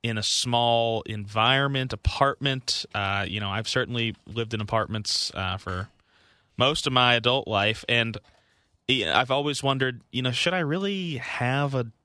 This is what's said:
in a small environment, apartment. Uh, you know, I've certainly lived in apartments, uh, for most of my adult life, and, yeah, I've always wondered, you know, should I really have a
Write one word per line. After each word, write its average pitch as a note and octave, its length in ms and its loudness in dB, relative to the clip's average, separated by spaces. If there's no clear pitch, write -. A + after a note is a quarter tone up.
in A#2 140 -2
a G#2+ 60 -2
small A#2 800 2
environment, B2 880 0
apartment. C3+ 1000 0
Uh, G2+ 340 -2
you G#2 120 -6
know, G2+ 100 -4
I've G#2+ 180 -2
certainly A#2 460 -2
lived A2+ 280 -4
in G#2+ 60 -2
apartments, G#2+ 760 -2
uh, F#2 240 -4
for F#2 300 -6
most C#3 300 2
of C#3 60 0
my B2 220 6
adult B2 320 2
life, G#2+ 420 0
and, A2+ 280 0
yeah, G2 300 2
I've B2+ 120 2
always C#3+ 320 0
wondered, C3 380 0
you B2+ 100 -2
know, B2+ 80 0
should E3+ 240 0
I F#3 60 0
really F3 560 -2
have C3+ 580 0
a A#2+ 140 0